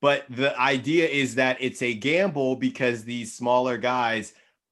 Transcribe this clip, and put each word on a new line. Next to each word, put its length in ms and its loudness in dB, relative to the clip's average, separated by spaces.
but 280 2
the 300 0
idea 480 2
is 280 0
that 240 2
it's 220 -4
a 120 0
gamble 640 0
because 480 -2
these 320 -10
smaller 420 2
guys, 560 -2